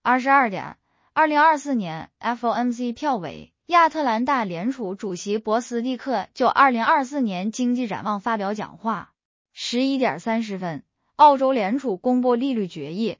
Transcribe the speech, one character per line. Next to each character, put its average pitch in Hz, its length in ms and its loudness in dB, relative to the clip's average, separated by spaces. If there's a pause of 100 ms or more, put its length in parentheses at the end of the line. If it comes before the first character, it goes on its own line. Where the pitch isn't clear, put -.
二 254 200 2
十 262 100 0
二 277 180 6
点， 151 300 -8 (340)
二 311 140 4
零 294 120 2
二 302 200 6
四 277 160 -4
年 165 340 -4 (100)
F 233 300 -4
O 220 40 0
M 247 180 0
C 240 220 -4
票 277 240 -2
委， 107 360 -10 (140)
亚 330 240 4
特 311 120 -4
兰 233 220 0
大 262 200 0
联 185 280 -4
储 202 220 -6
主 190 220 -8
席 202 200 -4
博 220 240 0
斯 233 220 -6
蒂 254 160 -4
克 226 340 -4
就 247 140 0
二 269 240 6
零 233 120 -2
二 277 220 2
四 277 160 -6
年 202 320 -2
经 247 220 0
济 247 120 -2
展 185 180 -8
望 202 160 -4
发 226 180 -4
表 202 160 -4
讲 190 240 -10
话。 214 340 -6 (400)
十 - 300 -4
一 269 160 0
点 175 220 0
三 226 220 -2
十 202 160 -6
分， 165 240 -8 (340)
澳 285 200 8
洲 262 160 2
联 226 260 0
储 240 180 -4
公 254 240 0
布 247 140 2
利 262 200 -2
率 202 140 -2
决 156 260 -10
议 208 260 -2